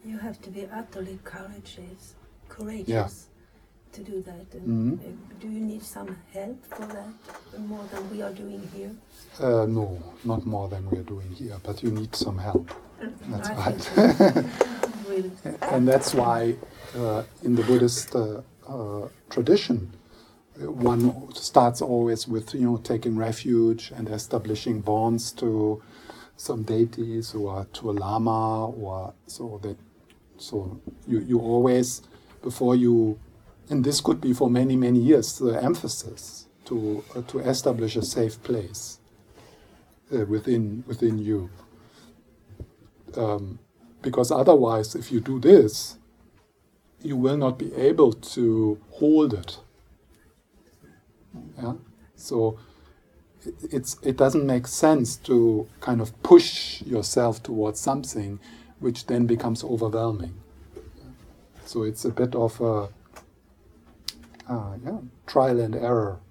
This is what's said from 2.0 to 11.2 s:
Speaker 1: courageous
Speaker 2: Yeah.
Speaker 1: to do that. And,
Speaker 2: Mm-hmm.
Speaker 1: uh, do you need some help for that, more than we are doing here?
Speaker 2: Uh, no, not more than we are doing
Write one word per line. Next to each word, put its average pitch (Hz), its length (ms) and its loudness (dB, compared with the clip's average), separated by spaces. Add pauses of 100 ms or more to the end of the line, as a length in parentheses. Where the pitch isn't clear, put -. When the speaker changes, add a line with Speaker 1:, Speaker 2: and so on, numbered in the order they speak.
Speaker 1:
courageous 214 400 -12
Speaker 2:
Yeah. 110 180 0 (840)
Speaker 1:
to 208 100 -18
do 190 200 -8
that. 175 300 -18
And, 113 460 -4
Speaker 2:
Mm-hmm. - 80 -16
Speaker 1:
uh, - 320 -18
do 214 80 -14
you 214 140 -8
need 214 220 -8
some 196 340 -14 (160)
help 214 320 -12
for 220 220 -14
that, 208 720 -18
more 208 320 -10
than 190 200 -12
we 214 100 -10
are 196 120 -8
doing 202 420 -14
here? 196 160 -12 (480)
Speaker 2:
Uh, 117 260 2
no, 107 320 -4 (280)
not 113 200 -2
more 101 220 -6
than 95 220 -8
we - 80 -2
are 120 60 -10
doing 98 280 -12